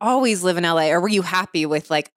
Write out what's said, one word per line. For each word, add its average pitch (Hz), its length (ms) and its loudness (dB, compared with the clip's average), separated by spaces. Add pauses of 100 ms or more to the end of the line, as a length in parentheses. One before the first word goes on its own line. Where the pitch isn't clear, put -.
always 233 420 0
live 180 140 0
in 175 80 -2
L 165 160 2
A"? 156 100 2
Or 175 120 2
were 202 60 0
you 208 120 0
happy 180 460 -2
with, 151 240 -2
like, 151 260 -2